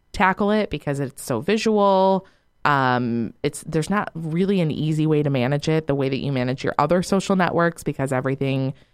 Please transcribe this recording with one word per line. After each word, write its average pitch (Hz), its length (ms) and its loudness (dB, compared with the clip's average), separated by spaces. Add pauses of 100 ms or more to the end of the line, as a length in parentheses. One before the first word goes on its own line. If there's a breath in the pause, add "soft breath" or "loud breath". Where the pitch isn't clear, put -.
(140)
tackle 196 380 2
it 214 180 0
because 143 300 -4
it's 139 220 -6
so 123 200 -2
visual. 196 840 2 (400 soft breath)
Um, 123 680 0 (100)
it's, - 200 -4
there's 156 260 -4
not 202 240 -2
really 170 480 0
an 156 100 0
easy 151 360 0
way 151 160 2
to 143 60 0
manage 139 400 0
it 160 180 0
the 139 80 0
way 139 140 0
that 135 80 -4
you 139 140 -4
manage 127 320 -2
your - 160 -2
other 165 240 2
social 196 320 0
networks 170 480 0
because 135 300 -4
everything, 135 600 -2 (200)